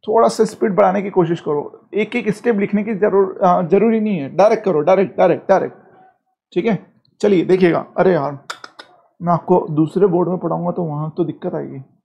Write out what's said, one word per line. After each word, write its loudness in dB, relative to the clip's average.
थोड़ा 4
सा 0
speed -2
बढ़ाने 2
की -6
कोशिश 0
करो। -8
एक -2
एक -4
step -2
लिखने -2
की -4
जरूर-, 0
अ, 2
जरूरी 2
नहीं -2
है, -8
Direct 2
करो, 0
direct, 2
direct, 0
direct, 0
ठीक -2
है। -2
चलिए, 2
देखिएगा, 2
अरे 4
यार, -4
मैं 0
आपको 2
दूसरे 2
board 2
में -4
पढ़ाऊंगा -4
तो -6
वहाँ -8
तो -2
दिक्कत -8
आएगी। -10